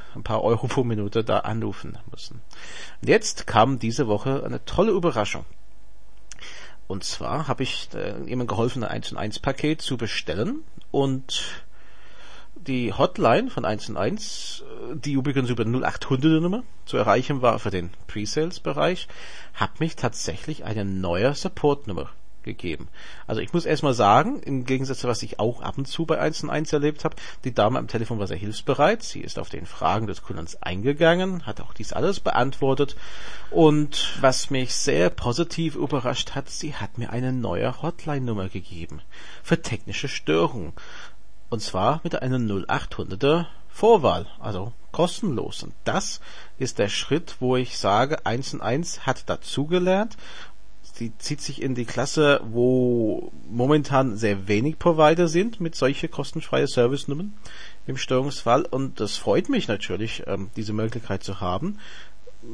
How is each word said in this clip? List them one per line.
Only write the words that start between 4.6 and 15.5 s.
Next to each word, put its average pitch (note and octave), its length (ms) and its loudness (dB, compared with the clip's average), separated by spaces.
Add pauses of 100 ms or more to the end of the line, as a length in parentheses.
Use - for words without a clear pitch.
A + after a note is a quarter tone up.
tolle G#3 300 2
Überraschung. E3 520 0 (1400)
Und F#2+ 160 -4
zwar C3 460 -4
habe C3 140 0
ich, - 300 -4
äh, G2 300 -4
jemandem B2 240 -2
geholfen, A#2 360 0
ein - 60 -2
eins - 220 -4
und - 60 -6
eins G#2 220 -4
Paket D3+ 420 0
zu C3 160 -2
bestellen A#2+ 640 -2 (260)
und C3+ 540 0 (1120)
die B2+ 380 -2
Hotline D#3 580 4
von - 140 -2
eins G#2+ 240 -2
und F2 80 -4
eins, - 640 -2 (260)
äh, C#3 60 -6
die D3 180 -2
übrigens C3 360 2
über A#2 160 0